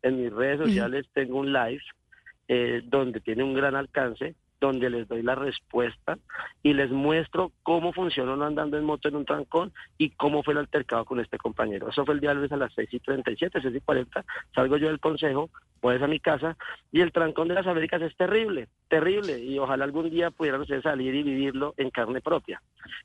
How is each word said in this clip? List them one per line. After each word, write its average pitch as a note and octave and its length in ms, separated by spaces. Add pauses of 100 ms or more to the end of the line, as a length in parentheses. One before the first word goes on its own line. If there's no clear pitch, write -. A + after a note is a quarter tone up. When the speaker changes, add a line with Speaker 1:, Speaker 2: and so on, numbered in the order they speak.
Speaker 1:
En B2+ 200
mis A#2 100
redes C3 280
Speaker 2:
Ujú. - 80
Speaker 1:
sociales A#2+ 460
tengo C3 240
un C#3 140
live, B2+ 300 (640)
eh, A#2+ 360
donde B2 360
tiene A2+ 240
un C3+ 100
gran C#3 220
alcance, C3+ 580 (240)
donde C3 300
les A#2+ 180
doy A#2 160
la A#2+ 120
respuesta B2+ 840 (440)
y D3 100
les C#3 180
muestro D#3 600 (100)
cómo E3+ 300
funciona D3 400
uno C#3+ 140
andando D3+ 320
en D3+ 60
moto D3+ 240
en D3 80
un C#3+ 100
trancón D#3+ 440 (280)
y - 120
cómo D3 320
fue D3+ 120
el D3 60
altercado B2 440
con B2 160
este A#2 160
compañero. G#2+ 540
Eso C#3 160
fue D3 80
el D3 60
día D3 120
lunes C#3+ 200
a D3 40
las C3 180
seis A2 160
y B2 100
treinta C3+ 300
y G#2+ 60
siete, F#3 240
seis C3 160
y C3+ 40
cuarenta, C3 440 (300)
salgo C3 240
yo D3+ 100
del D#3 100
consejo, D3+ 520 (320)
voy B2 200
a C#3+ 40
mi D3+ 140
casa D#3+ 360 (340)
y D#3 120
el - 100
trancón E3 360
de F3 60
las F#3 120
Américas E3 340
es D#3+ 160
terrible, F#3+ 520 (200)
terrible, E3 520
y C3+ 180
ojalá C3+ 260
algún D3+ 240
día E3+ 220
pudieran C#3+ 320
ustedes C#3 220
salir C3 300
y C#3+ 80
vivirlo C#3 540
en C3 140
carne A#2+ 320
propia. - 400 (420)